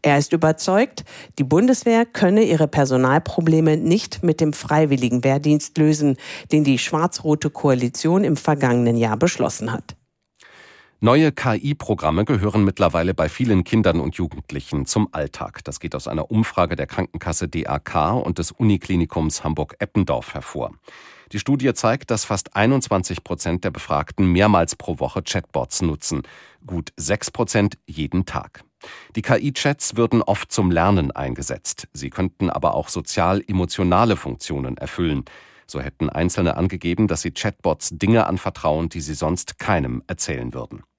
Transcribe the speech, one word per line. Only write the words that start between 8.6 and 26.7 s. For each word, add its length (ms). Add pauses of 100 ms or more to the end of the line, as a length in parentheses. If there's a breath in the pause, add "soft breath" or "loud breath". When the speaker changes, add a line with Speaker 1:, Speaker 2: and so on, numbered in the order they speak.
Speaker 1:
Jahr 180
beschlossen 560
hat. 220 (1040 loud breath)
Speaker 2:
Neue 300
K-I-Programme 920
gehören 400
mittlerweile 500
bei 140
vielen 340
Kindern 380
und 160
Jugendlichen 680
zum 280
Alltag. 500
Das 160
geht 160
aus 140
einer 200
Umfrage 460
der 140
Krankenkasse 580
D 220
A 100
K 360
und 240
des 120
Uniklinikums 960
Hamburg-Eppendorf 880
hervor. 380 (580 loud breath)
Die 80
Studie 340
zeigt, 380
dass 140
fast 320
einundzwanzig 680
Prozent 400
der 80
Befragten 640
mehrmals 420
pro 240
Woche 240
Chatbots 600
nutzen. 400 (440 loud breath)
Gut 300